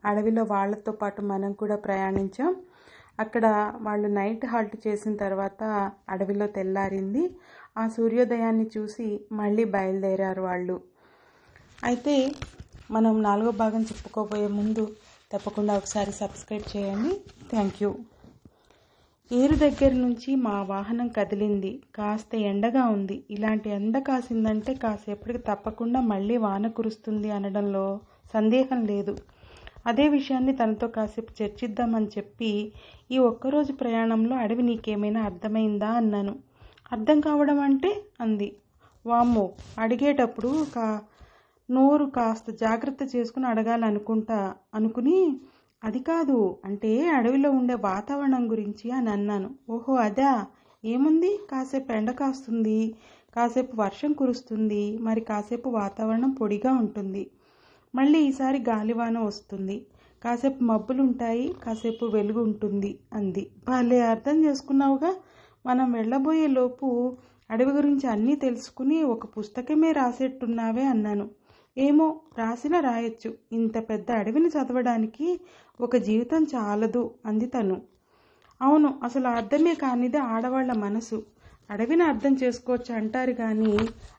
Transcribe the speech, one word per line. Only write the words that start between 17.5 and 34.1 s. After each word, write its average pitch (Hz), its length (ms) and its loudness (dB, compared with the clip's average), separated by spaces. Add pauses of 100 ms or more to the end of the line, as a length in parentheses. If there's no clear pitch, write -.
you. 202 160 -2 (1400)
ఏరు 269 240 4
దగ్గర 285 360 4
నుంచి 247 420 -2
మా 214 280 0
వాహనం 202 460 -4
కదిలింది. 202 760 -2 (120)
కాస్త 214 400 -4
ఎండగా 214 520 2
ఉంది. 202 440 -2
ఇలాంటి 214 400 -2
ఎండ 208 280 0
కాసిందంటే 240 760 -2
కాసేపటికి 220 640 -6
తప్పకుండా 233 640 -2
మళ్ళీ 208 360 0
వాన 208 320 0
కురుస్తుంది 220 600 -4
అనడంలో 202 720 -2 (320)
సందేహం 240 540 2
లేదు. 202 300 -4 (720)
అదే 240 220 4
విషయాన్ని 269 440 2
తనతో 226 360 0
కాసేపు 220 540 -6
చర్చిద్దామని 220 640 -2
చెప్పి, 208 440 -6 (600)
"ఈ 254 80 2
ఒక్కరోజు 269 540 2
ప్రయాణంలో 226 640 0